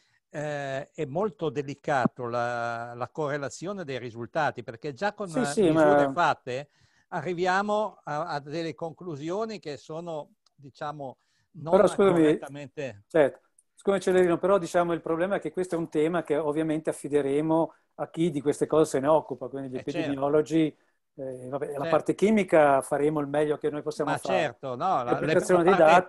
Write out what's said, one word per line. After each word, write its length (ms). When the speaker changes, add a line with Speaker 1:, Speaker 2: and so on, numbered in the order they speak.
Speaker 1:
eh, 600
è 140
molto 460
delicato 760
la, 680
la 160
correlazione 760
dei 140
risultati, 680
perché 280
già 220
con, 140
Speaker 2:
Sì, 120
Speaker 1:
eh, 40
Speaker 2:
sì, 180
Speaker 1:
misure 460
Speaker 2:
ma 40
Speaker 1:
fatte 580
arriviamo 920
a, 240
a 140
delle 340
conclusioni 840
che 160
sono, 560
diciamo, 600
non 180
Speaker 2:
Però 100
scusami, 360
Speaker 1:
correttamente 840
Speaker 2:
certo, 340
scusami 260
Celerino, 360
però 200
diciamo 340
il 80
problema 360
è 20
che 140
questo 240
è 20
un 100
tema 360
che 120
ovviamente 540
affideremo 840
a 140
chi 200
di 100
queste 260
cose 240
se 100
ne 60
occupa, 420
quindi 200
gli 80
Speaker 1:
Eh, 80
certo. 140
Speaker 2:
epidemiologi, 800
eh, 320
vabbè, 180
la 60
Speaker 1:
Certo. 160
Speaker 2:
parte 260
chimica 680
faremo 380
il 80
meglio 300
che 120
noi 120
possiamo 300
Speaker 1:
Ma 60
Speaker 2:
fare. 180
Speaker 1:
certo, 380
no, 300
la, 80
Speaker 2:
L'interpretazione 500
Speaker 1:
la 80
Speaker 2:
dei 80
Speaker 1:
parte, 140